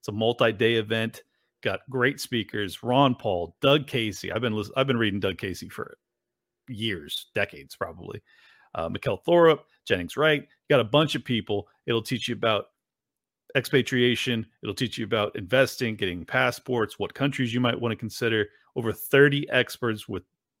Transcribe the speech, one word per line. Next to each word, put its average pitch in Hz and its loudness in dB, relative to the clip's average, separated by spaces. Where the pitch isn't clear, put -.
It's - -10
a 113 -6
multi-day 113 2
event. 110 -4
Got 98 -4
great 131 0
speakers, 104 -6
Ron 123 4
Paul, 87 -4
Doug 139 4
Casey. 107 -4
I've 107 -2
been 120 0
lis-, 107 -4
I've 135 2
been 127 0
reading 104 0
Doug 95 -2
Casey 92 -8
for - -14
years, 101 -6
decades 110 -4
probably. 90 -10
Uh, 85 -4
Mikkel 98 -4
Thorup, 165 6
Jennings 90 -2
Wright. 147 2
Got 139 6
a 117 2
bunch 147 2
of 131 -4
people. 104 -2
It'll 117 0
teach 117 -6
you 120 -4
about 107 0
expatriation. 123 2
It'll 104 -6
teach 117 -4
you 117 -6
about 104 -2
investing, 117 0
getting 87 -4
passports, 123 -2
what - -6
countries 135 -2
you 123 0
might 120 0
wanna 117 -2
consider. 110 -2
Over 113 -2
thirty 143 4
experts 120 -2
with 98 -8